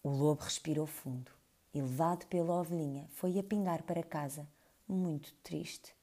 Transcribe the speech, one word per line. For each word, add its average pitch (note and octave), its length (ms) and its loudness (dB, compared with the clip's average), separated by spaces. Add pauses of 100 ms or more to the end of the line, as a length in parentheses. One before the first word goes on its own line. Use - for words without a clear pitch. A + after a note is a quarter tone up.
O C#3+ 80 0
lobo D3 320 4
respirou D#3 440 0
fundo B2+ 440 -8 (420)
e, D3 80 0
levado D#3+ 460 2
pela F3 340 2
ovelhinha, D#3 520 -2
foi F#3 260 0
a G3 40 2
pingar F#3+ 400 0
para E3+ 200 -2
casa, D3 440 -6 (400)
muito F3+ 460 0 (100)
triste. - 600 -8